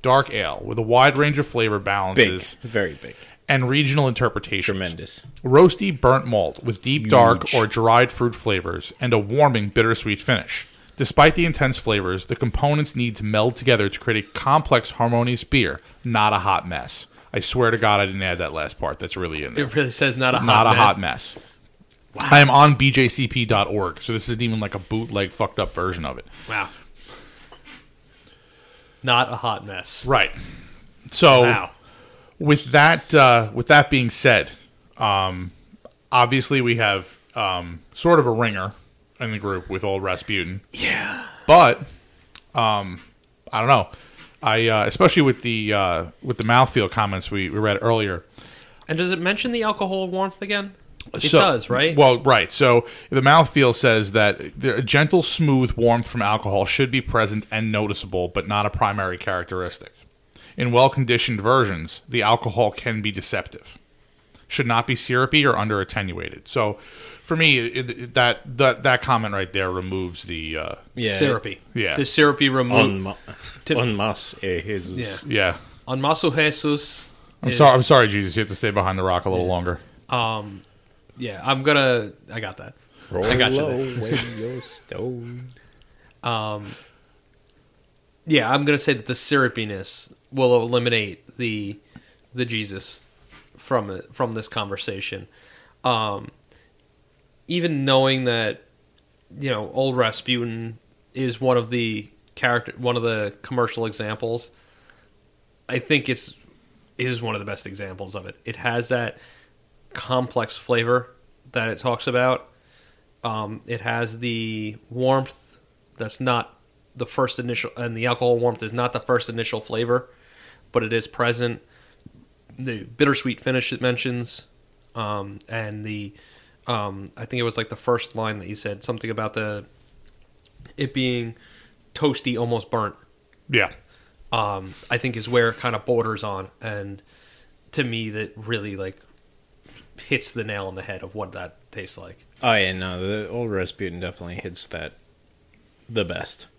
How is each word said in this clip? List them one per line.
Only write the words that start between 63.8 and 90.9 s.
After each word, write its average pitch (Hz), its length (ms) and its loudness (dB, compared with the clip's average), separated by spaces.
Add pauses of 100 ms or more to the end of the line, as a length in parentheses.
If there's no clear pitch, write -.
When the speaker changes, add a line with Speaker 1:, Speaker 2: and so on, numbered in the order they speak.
Speaker 1:
Should 127 200 -4
not 117 180 0
be 131 100 -2
syrupy 131 500 2
or 135 120 4
under-attenuated. 98 920 -4
So, 107 300 -2 (460)
for - 120 -4
me, 156 220 4
it, 120 320 -4
it, 120 240 -12
that, 120 280 2 (160)
that, 131 260 2
that 127 180 2
comment 110 320 -2
right 95 180 -4
there 95 200 -2
removes 92 540 -6
the, 80 320 -8
uh, 78 180 -8 (180)
Speaker 2:
Yeah. 117 240 -2
Speaker 3:
Syrupy. 120 440 -2 (120)
Speaker 1:
Yeah. 92 220 -2
Speaker 3:
The 143 100 -2
syrupy 143 440 4
remo-, 123 280 0
Speaker 2:
On 101 240 4
ma-, 95 140 -8 (500)
Speaker 3:
to 151 140 0
Speaker 2:
on 117 160 0
mas, 101 480 -4
eh, 90 180 -2
Jesus. 101 640 -8
Speaker 3:
Yeah. 135 100 -4 (180)
Speaker 1:
Yeah. - 40 -10 (300)
Speaker 3:
On 131 120 -6
maso 151 300 0
Jesus 151 800 -2 (320)
Speaker 1:
I'm - 80 -2
Speaker 3:
is 123 80 -2
Speaker 1:
sorry. 139 180 10
I'm 127 80 4
sorry, 127 240 6
Jesus. 101 300 -2
You 113 40 0
have 101 80 -4
to 101 60 -6
stay 107 140 -2
behind 95 300 0
the 92 40 -2
rock 90 220 0
a 98 60 0
little 90 160 0
Speaker 3:
Yeah. 92 40 0
Speaker 1:
longer. 87 280 -2 (300)
Speaker 3:
Um, 107 520 -4 (560)
yeah, 110 260 -10
I'm 131 200 0
gonna, 131 480 2 (200)
I 113 80 -10
got 98 180 -10
that. - 160 -18 (380)
Speaker 2:
Roll 95 140 -2
Speaker 3:
I 120 120 2
got 123 140 4
you 131 100 0
there. 131 380 -4
Speaker 2:
away 113 200 -2 (180)
your 123 220 -8
stone. 123 920 -10 (720)
Speaker 3:
Um, 107 420 -6 (1600)
yeah, 135 260 2
I'm 143 140 0
gonna 147 120 2
say 143 160 0
that 110 120 -4
the 127 80 -6
syrupiness 113 1000 -4 (200)
will 123 300 4
eliminate 117 760 -2